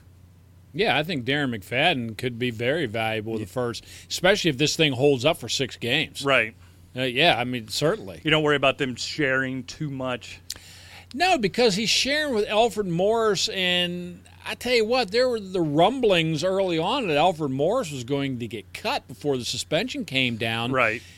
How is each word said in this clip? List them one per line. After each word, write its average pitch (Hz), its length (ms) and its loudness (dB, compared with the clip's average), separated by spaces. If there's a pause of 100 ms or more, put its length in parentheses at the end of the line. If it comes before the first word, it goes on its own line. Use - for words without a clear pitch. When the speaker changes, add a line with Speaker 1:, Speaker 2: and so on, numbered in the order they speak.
(720)
Speaker 1:
Yeah, 185 240 0
I 147 60 2
think 156 240 -4
Darren 139 300 0
McFadden 120 600 -2
could 120 220 -6
be 123 140 -2
very 127 340 -2
valuable 110 480 -4
Speaker 2:
Yeah. 110 120 -6
Speaker 1:
the - 60 -
first, 120 320 -4 (240)
especially 185 440 2
if 123 80 -4
this 147 160 2
thing 151 180 2
holds 139 320 4
up 165 120 4
for 117 120 -12
six - 280 -4
games. 123 460 -4
Speaker 2:
Right. 120 300 2 (420)
Speaker 1:
Uh, 127 80 -4
yeah, 131 360 4
I 120 40 -2
mean, 123 260 -6
certainly. 123 540 -4
Speaker 2:
You 156 60 -2
don't 156 140 4
worry 147 120 4
about 135 220 2
them 131 180 -2
sharing 131 680 -2
too - 260 -8
much? 127 520 -8 (720)
Speaker 1:
No, 339 260 2
because 214 360 2
he's 220 140 -2
sharing 285 460 0
with 208 120 2
Alfred 214 400 2
Morris, 202 600 2
and 180 720 -2 (240)
I 202 80 -8
tell 240 220 -2
you 220 100 4
what, 240 240 0
there 247 180 2
were 233 120 0
the 185 220 -2
rumblings 165 840 4
early 185 340 0
on 208 300 0
that 147 100 2
Alfred 156 340 2
Morris 165 400 0
was 131 120 -8
going 139 340 -2
to 117 100 -6
get 104 240 -10
cut - 360 -6
before 139 300 -2
the 117 80 -4
suspension 190 600 -4
came 127 320 0
down. 117 340 -2
Speaker 2:
Right. 117 300 2 (160)